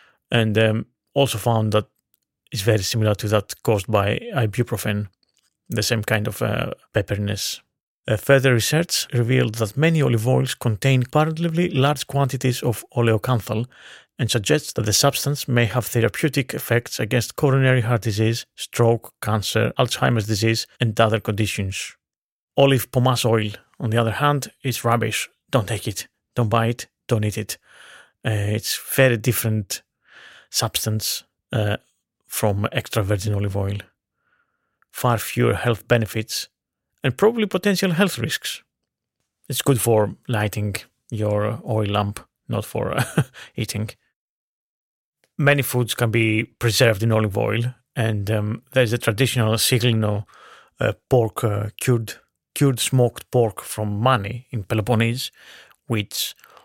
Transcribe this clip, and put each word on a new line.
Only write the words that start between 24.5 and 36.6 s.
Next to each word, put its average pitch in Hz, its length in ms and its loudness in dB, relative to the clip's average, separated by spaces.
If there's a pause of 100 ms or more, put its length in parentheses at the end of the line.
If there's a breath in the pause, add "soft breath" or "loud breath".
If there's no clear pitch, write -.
is 127 220 -4
rubbish. 113 440 0 (220)
Don't 110 160 2
take 110 200 -6
it. - 200 -8 (280)
Don't 117 140 0
buy 113 180 4
it. 120 200 -4 (200)
Don't 107 160 0
eat 107 140 -2
it. 104 200 -8 (680 loud breath)
Uh, 110 60 0
it's 104 480 -2 (160)
very 131 220 4
different 110 640 -2 (680 loud breath)
substance, - 720 -4 (280)
uh, 104 260 0 (480)
from 101 460 -2
extra - 320 -4
virgin 101 300 -2
olive 101 220 -2
oil. 98 220 -2 (1120)
Far 120 260 0
fewer 117 380 0
health 117 320 -2
benefits - 640 -2 (540)